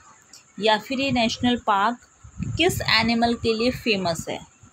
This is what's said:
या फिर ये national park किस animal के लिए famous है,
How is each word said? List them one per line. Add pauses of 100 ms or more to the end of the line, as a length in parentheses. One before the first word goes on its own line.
(600)
या
फिर
ये
national
park (500)
किस
animal
के
लिए
famous
है, (320)